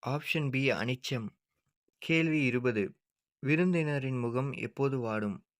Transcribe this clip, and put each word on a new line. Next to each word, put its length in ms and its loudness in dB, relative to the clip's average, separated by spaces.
ஆப்ஷன் 440 -2
பி 200 2
அனிச்சம். 680 -2
கேள்வி 460 2
இருபது, 520 0
விருந்தினரின் 720 2
முகம் 340 -2
எப்போது 460 -2
வாடும்? 500 -4